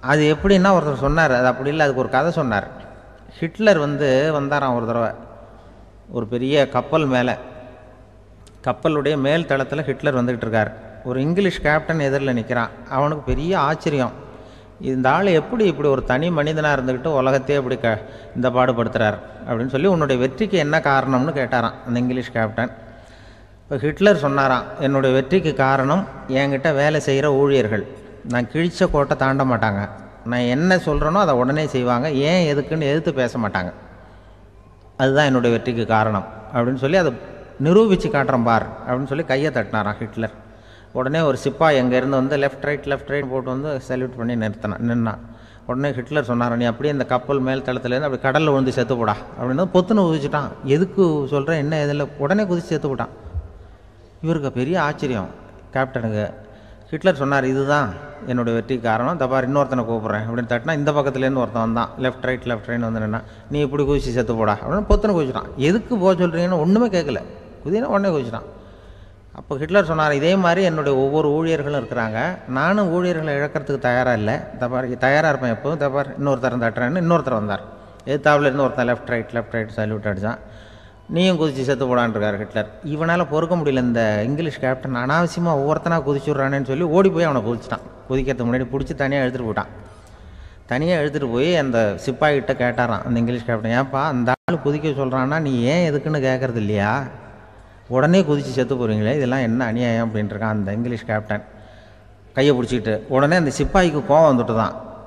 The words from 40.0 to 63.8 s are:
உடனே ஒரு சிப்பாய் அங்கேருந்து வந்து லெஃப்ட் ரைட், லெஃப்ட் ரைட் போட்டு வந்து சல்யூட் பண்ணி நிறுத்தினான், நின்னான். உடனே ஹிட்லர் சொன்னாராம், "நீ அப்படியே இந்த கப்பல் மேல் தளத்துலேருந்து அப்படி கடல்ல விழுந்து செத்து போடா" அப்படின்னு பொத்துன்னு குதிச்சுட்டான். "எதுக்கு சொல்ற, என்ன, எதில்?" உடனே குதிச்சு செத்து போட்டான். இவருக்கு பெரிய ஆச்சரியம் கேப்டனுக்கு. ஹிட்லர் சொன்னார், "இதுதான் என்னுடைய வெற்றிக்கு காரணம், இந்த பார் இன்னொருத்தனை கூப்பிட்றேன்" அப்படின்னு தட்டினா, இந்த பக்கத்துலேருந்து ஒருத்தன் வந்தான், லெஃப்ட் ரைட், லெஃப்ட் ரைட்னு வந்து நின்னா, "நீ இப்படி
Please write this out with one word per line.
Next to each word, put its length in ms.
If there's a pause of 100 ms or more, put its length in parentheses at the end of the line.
உடனே 280
ஒரு 160
சிப்பாய் 440
அங்கேருந்து 400
வந்து 160
லெஃப்ட் 320
ரைட், 180
லெஃப்ட் 280
ரைட் 160
போட்டு 200
வந்து 200 (180)
சல்யூட் 280
பண்ணி 200
நிறுத்தினான், 500
நின்னான். 340 (460)
உடனே 260
ஹிட்லர் 380
சொன்னாராம், 260
"நீ 80
அப்படியே 280
இந்த 140
கப்பல் 340
மேல் 220
தளத்துலேருந்து 460
அப்படி 140
கடல்ல 320
விழுந்து 180
செத்து 240
போடா" 200 (180)
அப்படின்னு 380
பொத்துன்னு 340
குதிச்சுட்டான். 440 (140)
"எதுக்கு 400 (260)
சொல்ற, 260
என்ன, 240
எதில்?" 280 (100)
உடனே 260
குதிச்சு 280
செத்து 180
போட்டான். 220 (1080)
இவருக்கு 300
பெரிய 300
ஆச்சரியம் 480 (420)
கேப்டனுக்கு. 520 (640)
ஹிட்லர் 300
சொன்னார், 240
"இதுதான் 440 (380)
என்னுடைய 300
வெற்றிக்கு 320
காரணம், 240
இந்த 140
பார் 220
இன்னொருத்தனை 360
கூப்பிட்றேன்" 420
அப்படின்னு 240
தட்டினா, 220
இந்த 200
பக்கத்துலேருந்து 500
ஒருத்தன் 240
வந்தான், 240 (100)
லெஃப்ட் 280
ரைட், 160
லெஃப்ட் 240
ரைட்னு 200
வந்து 160
நின்னா, 160 (300)
"நீ 100
இப்படி 220